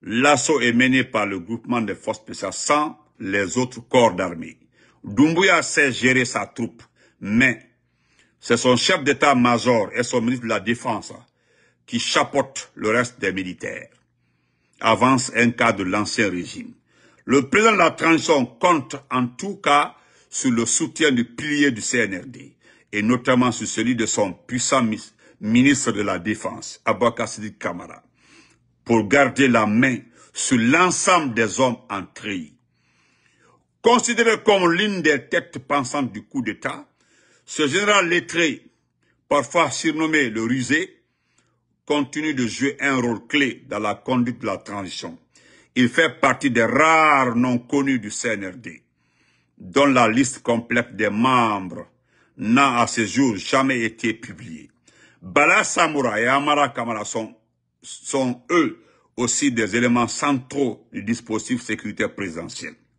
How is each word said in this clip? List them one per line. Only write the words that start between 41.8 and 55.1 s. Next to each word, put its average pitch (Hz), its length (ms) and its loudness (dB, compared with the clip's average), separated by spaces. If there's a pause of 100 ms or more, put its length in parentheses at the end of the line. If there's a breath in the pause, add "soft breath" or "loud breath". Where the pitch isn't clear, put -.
continue 147 480 -2
de 127 120 -2
jouer 113 340 -4
un 135 200 0
rôle 120 260 -4
clé 139 420 -2
dans 104 100 -6
la 104 160 -4
conduite 123 460 -2
de 110 60 -8
la 95 120 -4
transition. 92 600 -12 (600 soft breath)
Il 123 120 4
fait 156 300 0
partie 135 300 2
des 113 140 2
rares 143 720 4
non 123 220 2
connus 135 400 0
du 104 120 -8
C - 200 -6
N 101 180 -6
R 87 80 -14
D, 85 260 -16 (760)
dont 95 260 0
la 127 240 4
liste 127 340 0
complète 117 540 -2
des 104 140 0
membres 107 760 0 (520)
n'a 120 420 2
à 113 60 4
ce 110 180 -2
jour 117 320 0
jamais 131 460 0
été 113 320 -4
publiée. 80 560 -18 (500 soft breath)